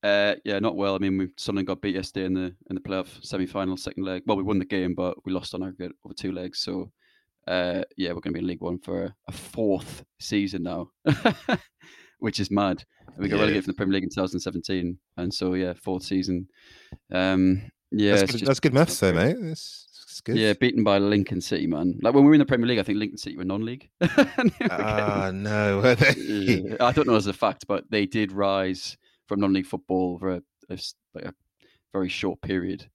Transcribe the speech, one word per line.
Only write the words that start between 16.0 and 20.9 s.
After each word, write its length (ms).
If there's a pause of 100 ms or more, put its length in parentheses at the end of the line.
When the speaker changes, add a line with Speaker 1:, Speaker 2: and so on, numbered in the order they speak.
Speaker 1:
season. 440 (640)
Um, 500 (300)
yeah, 200
Speaker 2:
That's 120
Speaker 1:
it's 80
Speaker 2:
good, 80
Speaker 1:
just, 80
Speaker 2:
that's 120
good 120
Speaker 1:
it's 40
Speaker 2:
maths, 260
Speaker 1:
not 60
Speaker 2:
though, 60
Speaker 1:
great. 240
Speaker 2:
mate. 120
That's, 380 (140)
that's 200
good. 160
Speaker 1:
Yeah, 160
beaten 300
by 140